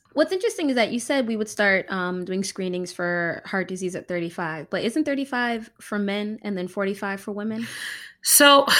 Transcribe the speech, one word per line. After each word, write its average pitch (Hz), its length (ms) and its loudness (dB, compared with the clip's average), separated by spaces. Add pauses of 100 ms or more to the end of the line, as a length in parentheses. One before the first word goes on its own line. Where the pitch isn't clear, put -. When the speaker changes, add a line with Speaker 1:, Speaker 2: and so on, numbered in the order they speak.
(140)
Speaker 1:
What's 311 180 2
interesting 370 380 -2
is 254 60 0
that 226 180 2
you 240 60 -2
said 269 280 0
we 226 80 -2
would 208 140 -4
start, 196 420 0
um, 180 320 -2
doing 185 200 -2
screenings 180 500 -6
for 175 520 -2
heart 185 220 -4
disease 185 300 -6
at - 100 -12
thirty-five, 170 640 -6
but 185 160 -4
isn't 302 180 0
thirty-five 247 680 -2 (120)
for 208 180 -6
men 208 440 -4
and 202 140 -4
then 180 120 -4
forty-five 196 500 -4
for 208 140 -8
women? 220 340 -6 (540)
Speaker 2:
So 277 440 8 (140)